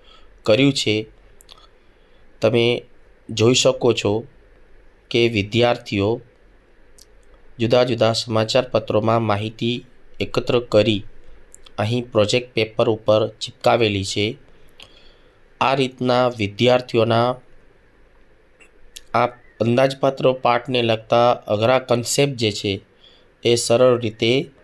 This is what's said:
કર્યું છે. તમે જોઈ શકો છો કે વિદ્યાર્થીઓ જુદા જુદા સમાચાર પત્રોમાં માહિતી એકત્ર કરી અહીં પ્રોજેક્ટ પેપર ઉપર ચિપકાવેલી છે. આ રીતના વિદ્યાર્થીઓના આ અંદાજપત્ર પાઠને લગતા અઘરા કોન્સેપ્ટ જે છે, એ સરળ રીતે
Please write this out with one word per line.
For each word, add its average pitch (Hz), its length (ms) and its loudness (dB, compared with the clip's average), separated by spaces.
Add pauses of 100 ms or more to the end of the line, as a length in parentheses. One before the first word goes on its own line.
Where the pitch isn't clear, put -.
(440)
કર્યું 135 300 4
છે. 110 320 -4 (1400)
તમે 117 440 0 (440)
જોઈ 113 240 2
શકો 127 400 2
છો 110 300 -2 (840)
કે 117 180 2
વિદ્યાર્થીઓ 113 960 -2 (1400)
જુદા 123 240 2
જુદા 117 300 0
સમાચાર 113 560 -2
પત્રોમાં 110 520 0
માહિતી 110 640 -4 (340)
એકત્ર 120 400 -2
કરી 107 460 0 (720)
અહીં 120 340 -4
પ્રોજેક્ટ 113 420 0
પેપર 113 360 0
ઉપર 110 380 0
ચિપકાવેલી 110 800 -2
છે. 107 320 -4 (1200)
આ 127 120 0
રીતના 127 540 0
વિદ્યાર્થીઓના 117 1080 0 (1800)
આ 120 120 2 (340)
અંદાજપત્ર 135 760 2
પાઠને 123 480 -2
લગતા 117 500 2
અઘરા 117 480 0
કોન્સેપ્ટ 127 540 -2
જે 113 180 -2
છે, 98 280 -6 (640)
એ 120 120 2
સરળ 120 440 2
રીતે 117 520 -2 (120)